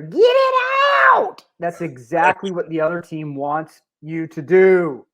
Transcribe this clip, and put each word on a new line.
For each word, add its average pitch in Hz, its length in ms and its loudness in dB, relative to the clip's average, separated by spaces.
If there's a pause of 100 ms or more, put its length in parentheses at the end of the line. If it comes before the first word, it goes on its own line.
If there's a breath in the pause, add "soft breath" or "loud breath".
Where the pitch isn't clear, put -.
Get 160 180 -12
it 508 340 4 (560)
out! - 340 0 (160)
That's 170 220 -8
exactly 170 680 -2
what 175 180 -8
the 160 120 -6
other 170 200 -2
team 156 340 -12
wants 147 460 -8 (200)
you 160 260 -10
to 160 140 -14
do. 175 720 2